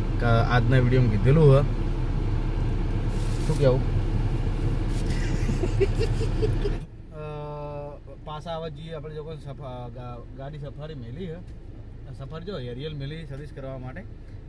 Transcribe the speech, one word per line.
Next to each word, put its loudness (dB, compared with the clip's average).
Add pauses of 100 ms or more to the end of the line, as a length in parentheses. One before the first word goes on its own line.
(220)
ક-, 2
આજના 6
વીડિયોમાં 6
કીધેલું 8
હે. 8 (1900)
શું 2
કહેવું? 6
<laughs> 0 (3250)
અ, -12 (1000)
પાછા -10
આવવા -6
જઈએ -12
આપણે, -10
જો -10
કોઈ -12
સફા-, -12
ગા-, -12
ગાડી -12
સફારી -12
મેલી -10
હે, -8 (840)
સફારી -12
જો -6
એરિયલ -8
મેલી -8
સર્વિસ -12
કરવા -10
માટે, -10 (480)